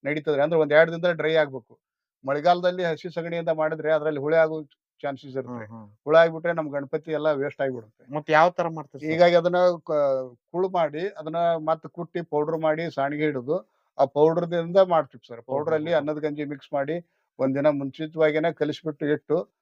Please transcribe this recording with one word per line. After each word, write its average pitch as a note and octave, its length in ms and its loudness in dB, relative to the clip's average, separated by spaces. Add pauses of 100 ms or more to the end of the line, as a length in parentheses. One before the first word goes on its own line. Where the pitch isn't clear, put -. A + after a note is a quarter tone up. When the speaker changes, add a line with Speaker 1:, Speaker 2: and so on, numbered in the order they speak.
Speaker 1:
ನಡೀತದ್ರಿ. D3 360 -2
ಅಂದ್ರೆ D#3+ 180 2
ಒಂದ್ D3 140 2
ಎರಡ್ E3 180 8
ದಿನದಲ್ಲಿ E3+ 240 -2
ಡ್ರೈ D#3 200 0
ಆಗ್ಬೇಕು. C3+ 440 -2 (480)
ಮಳೆಗಾಲದಲ್ಲಿ F3 560 0
ಹಸಿ E3 300 -4
ಸಗಣಿಯಿಂದ E3+ 360 -6
ಮಾಡಿದ್ರೆ D#3 420 -2
ಅದ್ರಲ್ಲಿ D3+ 280 0
ಹುಳಿ D3+ 180 0
ಆಗೋ D#3+ 260 2 (380)
ಚಾನ್ಸಸ್ C#3 240 -8
ಇರುತ್ತೆ. B2 420 -10
Speaker 2:
ಹ್ಮ್, A2+ 140 -18
ಹ್ಮ್. G#2 100 -20 (120)
Speaker 1:
ಹುಳ D#3 140 4
ಆಗ್ಬಿಟ್ರೆ E3 360 4
ನಮ್ D#3+ 160 -4
ಗಣಪತಿ C#3+ 420 -6
ಎಲ್ಲ D#3 200 0
ವೇಸ್ಟ್ C#3 300 -4
ಆಗಿಬಿಡುತ್ತೆ. B2 540 -8
Speaker 2:
ಮತ್ತ್ D3+ 160 -4
ಯಾವ D#3 180 6
ತರ F3 180 -4
ಮಾಡ್ತೀರಿ D3+ 380 -10
ಸರ್? D#3 80 0
Speaker 1:
ಹೀಗಾಗಿ F3 220 6
ಅದನ್ನ F3 220 4
ಕ-, D3 800 0 (160)
ಕುಳು F#3 180 -2
ಮಾಡಿ, E3+ 380 -2
ಅದನ್ನ D#3+ 300 -2 (180)
ಮತ್ತ್ D#3+ 320 -2
ಕುಟ್ಟಿ E3+ 340 -8
ಪೌಡರ್ D#3 360 -2
ಮಾಡಿ D#3+ 380 -2
ಸಾಣಿಗೆ D3 280 -2
ಹಿಡಿದು D3 480 -4 (280)
ಆ C#3 60 6
ಪೌಡರ್‌ದಿಂದ E3+ 720 0
ಮಾಡ್ತೀವಿ E3 500 2
ಸರ್. A#2 100 -18
Speaker 2:
ಓಹೋ, C3 200 -8
Speaker 1:
ಪೌಡರಲ್ಲಿ D#3 340 -2
Speaker 2:
ಓಹೋ. D#3+ 80 4
Speaker 1:
ಅನ್ನದ D3 180 -4
ಗಂಜಿ D3 280 -6
ಮಿಕ್ಸ್ C#3+ 280 -12
ಮಾಡಿ D3+ 340 -4 (320)
ಒಂದಿನ C3+ 280 0
ಮುಂಚಿತವಾಗಿನೇ D#3 840 0
ಕಲಿಸ್ಬಿಟ್ಟು D3+ 540 -6
ಇಟ್ಟು D3+ 540 -2